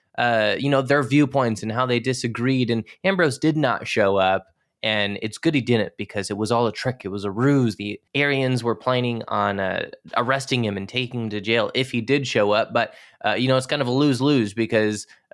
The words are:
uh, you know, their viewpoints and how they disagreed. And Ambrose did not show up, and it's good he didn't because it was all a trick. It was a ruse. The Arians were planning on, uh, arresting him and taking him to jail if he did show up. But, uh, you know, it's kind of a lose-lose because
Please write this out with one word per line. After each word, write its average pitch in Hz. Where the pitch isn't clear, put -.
uh, 110
you 139
know, 139
their 139
viewpoints 131
and 110
how 123
they 123
disagreed. 123
And 113
Ambrose 180
did 156
not 131
show 98
up, 95
and 104
it's -
good 160
he 139
didn't 110
because 101
it 101
was 107
all 120
a 110
trick. 123
It 98
was 101
a 101
ruse. 123
The 101
Arians 135
were 117
planning 123
on, 104
uh, 92
arresting 131
him 101
and 98
taking 123
him 110
to 104
jail 110
if 127
he 120
did 131
show 104
up. 110
But, 117
uh, 107
you 123
know, 131
it's 127
kind 147
of 123
a 123
lose-lose 131
because 110